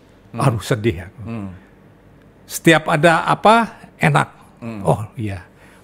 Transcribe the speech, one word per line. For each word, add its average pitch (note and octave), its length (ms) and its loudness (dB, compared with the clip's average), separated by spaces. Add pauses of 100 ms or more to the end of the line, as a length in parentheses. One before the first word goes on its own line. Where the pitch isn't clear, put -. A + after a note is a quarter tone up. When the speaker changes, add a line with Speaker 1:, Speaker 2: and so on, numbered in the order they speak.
(320)
Speaker 1:
Hmm. - 100 -8
Speaker 2:
Aduh, B2 180 0
sedih G#2 460 -4
aku. - 160 -20
Speaker 1:
Hmm. G#2 260 -10 (960)
Speaker 2:
Setiap - 440 2
ada E3 360 2
apa, G#3+ 440 2 (280)
enak. D3 320 0 (280)
Speaker 1:
Hmm. A2+ 240 -12
Speaker 2:
Oh F#2+ 240 -2 (100)
iya, G2+ 300 -8 (400)